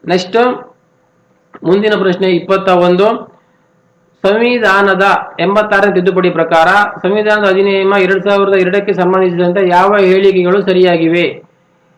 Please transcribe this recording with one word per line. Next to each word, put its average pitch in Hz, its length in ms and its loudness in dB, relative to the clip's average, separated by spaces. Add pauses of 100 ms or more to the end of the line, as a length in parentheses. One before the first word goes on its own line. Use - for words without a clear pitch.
ನೆಕ್ಸ್ಟ್ 180 300 -2 (1300)
ಮುಂದಿನ 202 380 0
ಪ್ರಶ್ನೆ 190 300 0
ಇಪ್ಪತ್ತ 180 380 -2
ಒಂದು, 180 640 0 (960)
ಸಂವಿಧಾನದ 202 760 0 (360)
ಎಂಬತ್ತಾರನೇ 202 560 0
ತಿದ್ದುಪಡಿ 180 340 0
ಪ್ರಕಾರ 160 380 0 (320)
ಸಂವಿಧಾನದ 214 500 0
ಅಧಿನಿಯಮ 196 500 0
ಎರಡ್ 185 300 0
ಸಾವಿರದ 196 240 0
ಎರಡಕ್ಕೆ 196 400 0
ಸಂಬಂಧಿಸಿದಂತೆ 180 760 0
ಯಾವ 190 280 2
ಹೇಳಿಕೆಗಳು 190 640 2
ಸರಿಯಾಗಿವೆ? 175 840 0 (540)